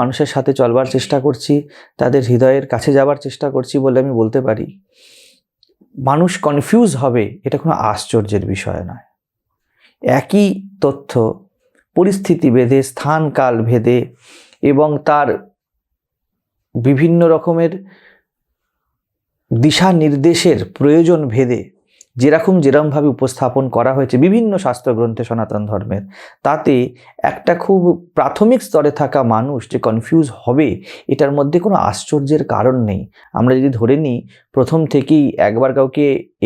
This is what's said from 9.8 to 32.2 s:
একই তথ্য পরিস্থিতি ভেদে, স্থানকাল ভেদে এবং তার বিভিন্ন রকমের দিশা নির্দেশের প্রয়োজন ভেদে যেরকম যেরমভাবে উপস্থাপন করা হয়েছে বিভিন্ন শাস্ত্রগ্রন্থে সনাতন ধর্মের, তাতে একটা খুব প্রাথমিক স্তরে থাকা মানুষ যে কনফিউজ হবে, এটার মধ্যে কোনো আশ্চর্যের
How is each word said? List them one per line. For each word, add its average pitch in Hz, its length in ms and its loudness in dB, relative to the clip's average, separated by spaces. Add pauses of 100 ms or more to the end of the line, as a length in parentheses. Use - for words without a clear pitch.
একই 202 280 2 (360)
তথ্য 139 280 -4 (840)
পরিস্থিতি 185 600 0
ভেদে, 127 220 4 (120)
স্থানকাল 143 640 -2 (140)
ভেদে 120 300 2 (720)
এবং 147 180 2 (200)
তার 147 200 2 (1600)
বিভিন্ন 165 340 4 (140)
রকমের 165 380 0 (1800)
দিশা 151 380 2 (140)
নির্দেশের 151 560 2 (200)
প্রয়োজন 160 420 4 (140)
ভেদে 123 260 0 (600)
যেরকম 160 340 4 (100)
যেরমভাবে 147 500 2
উপস্থাপন 135 500 -2 (120)
করা 117 200 2
হয়েছে 131 280 0
বিভিন্ন 214 280 2 (120)
শাস্ত্রগ্রন্থে 120 640 -2
সনাতন 110 420 -4
ধর্মের, 101 320 -4 (440)
তাতে 143 280 0 (560)
একটা - 220 -2 (120)
খুব 196 160 2 (360)
প্রাথমিক 226 520 0
স্তরে 147 220 0 (100)
থাকা 143 200 0 (140)
মানুষ 123 260 -2 (120)
যে 127 140 -4
কনফিউজ 120 400 0 (180)
হবে, 135 240 0 (440)
এটার 139 260 0
মধ্যে 143 280 0
কোনো 190 100 2 (140)
আশ্চর্যের 143 520 -2 (120)